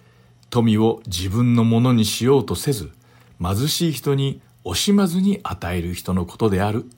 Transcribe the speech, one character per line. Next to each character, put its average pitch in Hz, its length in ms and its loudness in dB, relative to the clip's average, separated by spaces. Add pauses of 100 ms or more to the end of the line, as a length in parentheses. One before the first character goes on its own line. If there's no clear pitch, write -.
(500)
富 113 280 2
を 113 280 0
自 92 220 -6
分 120 280 2
の 117 80 4
も 113 160 4
の 127 120 4
に 113 120 4
し 113 220 -2
よ 135 160 4
う - 40 -6
と - 80 -4
せ - 180 -4
ず、 90 200 -6 (500)
貧 101 240 -2
し 165 220 -2
い 156 40 -2
人 139 220 -2
に 139 260 -4 (240)
惜 90 100 -6
し - 180 0
ま 202 160 4
ず 175 120 -2
に 185 220 0
与 90 340 -6
え 87 60 -2
る 87 120 -4
人 92 200 -6
の 90 120 0
こ - 120 -18
と 113 100 2
で 95 140 2
あ 104 80 0
る 117 280 -4